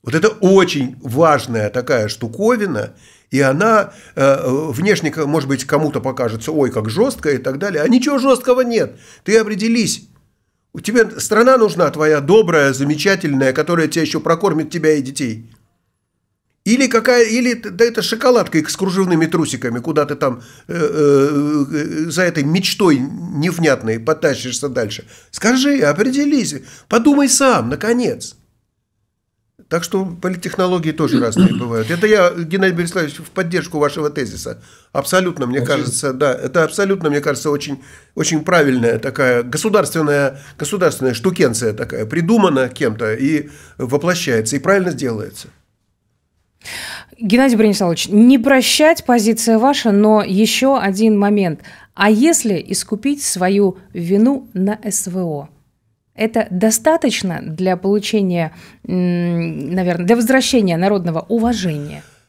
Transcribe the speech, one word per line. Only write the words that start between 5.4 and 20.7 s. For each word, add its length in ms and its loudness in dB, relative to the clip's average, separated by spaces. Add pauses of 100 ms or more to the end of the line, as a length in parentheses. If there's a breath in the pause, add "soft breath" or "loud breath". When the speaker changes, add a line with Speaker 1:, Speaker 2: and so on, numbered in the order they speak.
Speaker 1:
быть, 180 -4
кому-то 360 -2
покажется: 500 -6
"Ой, 200 0
как 180 -4
жестко" 420 -2
и 60 0
так 220 -6
далее. 240 -4
А 40 0
ничего 300 2
жесткого 440 2
нет. 340 -2 (280 loud breath)
Ты 140 2
определись. 680 -2 (680)
У 60 -14
тебя 280 2 (120)
страна 380 4
нужна 340 2
твоя 300 0
добрая, 520 4
замечательная, 800 0
которая 340 0
тебя 160 -2
еще 160 -4
прокормит, 520 -2
тебя 220 2
и 80 0
детей. 500 -8 (1120)
Или 220 2
какая, 380 4
или 280 0
т-, 160 -10
да 160 2
это 160 -2
шоколадка 560 0 (100)
с 100 -8
кружевными 500 0
трусиками, 520 -4
куда 260 0
ты 100 -6
там, 260 -4 (260 loud breath)
э, 60 -8